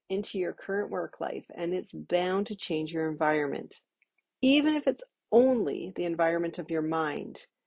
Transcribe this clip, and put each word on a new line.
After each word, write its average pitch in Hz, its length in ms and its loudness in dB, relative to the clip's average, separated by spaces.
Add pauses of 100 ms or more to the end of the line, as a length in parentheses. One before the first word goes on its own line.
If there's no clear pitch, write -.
into 196 300 -4
your 175 140 -2
current 202 380 -6
work 175 300 -6
life, - 340 -6
and 175 200 -2
it's 180 180 -6
bound 180 540 0
to 208 100 -8
change 156 360 -4
your 160 180 -2
environment, 151 720 0 (600)
even 294 320 6
if 294 120 -2
it's 262 180 0 (280)
only 226 640 4
the 175 80 -2
environment 170 540 0
of 165 120 -8
your 160 120 0
mind. 156 580 -4 (260)